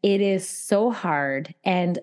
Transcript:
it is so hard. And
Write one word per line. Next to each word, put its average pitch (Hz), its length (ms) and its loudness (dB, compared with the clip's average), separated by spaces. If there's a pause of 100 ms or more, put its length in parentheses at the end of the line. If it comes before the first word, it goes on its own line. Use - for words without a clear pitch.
it 196 160 4
is 190 280 0
so 220 440 0
hard. 143 600 -2 (120)
And 180 380 0